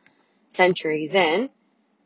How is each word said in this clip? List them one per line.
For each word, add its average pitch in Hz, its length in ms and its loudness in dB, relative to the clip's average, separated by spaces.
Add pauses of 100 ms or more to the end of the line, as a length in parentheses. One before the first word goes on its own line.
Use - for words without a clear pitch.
(480)
centuries 156 680 0
in. 190 360 0 (560)